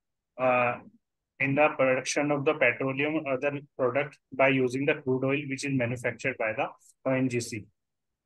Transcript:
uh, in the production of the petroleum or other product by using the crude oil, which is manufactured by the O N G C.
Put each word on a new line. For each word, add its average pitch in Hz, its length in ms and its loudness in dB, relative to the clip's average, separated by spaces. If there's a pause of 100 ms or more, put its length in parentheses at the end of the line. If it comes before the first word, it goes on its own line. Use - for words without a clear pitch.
(380)
uh, 123 360 2 (640)
in 139 140 0
the 147 140 6 (100)
production 131 520 2
of 139 140 0
the 151 100 4
petroleum 135 600 0
or 151 200 -2
other 139 260 -2 (180)
product 135 400 0 (140)
by 135 160 4
using 131 360 2
the 147 100 2
crude 131 300 -2
oil, 139 240 0
which 135 160 -6
is 143 80 -4
manufactured 123 680 -2
by 110 140 -2
the 135 140 -2 (400)
O 135 60 0
N 131 160 2
G 120 120 -2
C. 110 240 -8 (600)